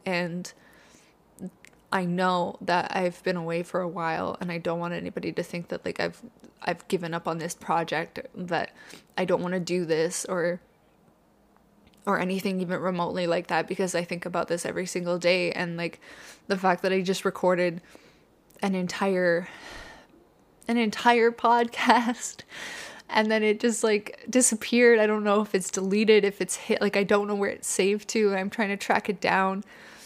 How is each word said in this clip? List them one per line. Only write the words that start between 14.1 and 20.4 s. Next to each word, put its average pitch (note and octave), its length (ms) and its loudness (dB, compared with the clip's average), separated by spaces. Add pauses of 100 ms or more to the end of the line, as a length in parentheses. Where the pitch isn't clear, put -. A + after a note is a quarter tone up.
about F3 220 -4
this F3 180 -4
every F3+ 220 -4
single F3 320 -4
day, F3 320 2
and, E3+ 260 -6
like, E3+ 240 -6 (460)
the G3 100 0
fact F#3 240 2
that F#3+ 100 0
I F#3+ 100 2
just F#3 220 -2
recorded F3+ 580 0 (840)
an G3 100 0
entire, F3+ 760 0 (1200)